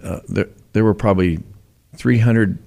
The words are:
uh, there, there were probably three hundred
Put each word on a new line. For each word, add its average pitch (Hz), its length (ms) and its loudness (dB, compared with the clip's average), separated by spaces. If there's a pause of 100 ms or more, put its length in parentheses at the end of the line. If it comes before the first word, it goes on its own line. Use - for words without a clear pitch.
uh, - 240 -8
there, 92 220 -4 (240)
there 110 100 2
were 110 100 4
probably 92 460 0 (560)
three 123 240 0
hundred 113 480 2